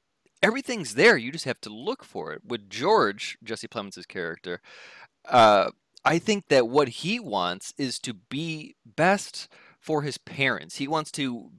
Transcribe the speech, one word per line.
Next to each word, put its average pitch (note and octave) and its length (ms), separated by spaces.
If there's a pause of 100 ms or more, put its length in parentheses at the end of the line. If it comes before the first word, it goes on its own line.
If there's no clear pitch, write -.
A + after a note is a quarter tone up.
(420)
everything's G#3+ 520
there. F#3+ 220
You B2 160
just D#3+ 140
have B2+ 160
to G#2+ 80
look C#3 340
for D#2 280
it. - 120
With G#2 260
George, A#2+ 760
Jesse A2 240
Plemons' G2 380
character, F2 540 (680)
uh, G#2+ 420 (340)
I D#3 140
think G3+ 300
that B2+ 200
what C3+ 200
he G3 320
wants F#2+ 580
is C3 220
to B2 140
be D#3 640 (100)
best F3 640 (320)
for D3+ 220
his C#3+ 160
parents. A2 600
He C#3 100
wants D#3 240
to B2+ 460